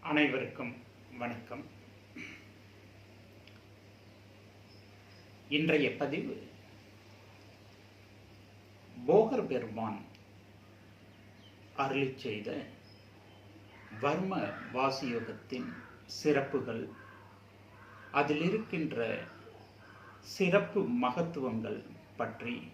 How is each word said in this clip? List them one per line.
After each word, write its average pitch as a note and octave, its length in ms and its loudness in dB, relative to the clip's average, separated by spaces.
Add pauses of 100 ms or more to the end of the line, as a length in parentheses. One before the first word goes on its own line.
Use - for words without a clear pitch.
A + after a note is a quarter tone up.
அனைவருக்கும் C3 680 2 (440)
வணக்கம். A#2+ 440 -8 (4000)
இன்றைய D3+ 460 6
பதிவு F3 400 -2 (2750)
போகர் A3 400 8
பெருமான் A2 500 -2 (1800)
அருளிச் C3+ 480 0
செய்த G#2+ 240 -4 (1500)
வர்ம E3+ 400 2 (320)
வாசியோகத்தின் B2 920 -2 (380)
சிறப்புகள், C3+ 760 2 (1300)
அதில் D3+ 300 4
இருக்கின்ற E3+ 680 0 (1300)
சிறப்பு G3 480 4 (180)
மகத்துவங்கள் B2 800 0 (360)
பற்றி A2+ 380 -4 (180)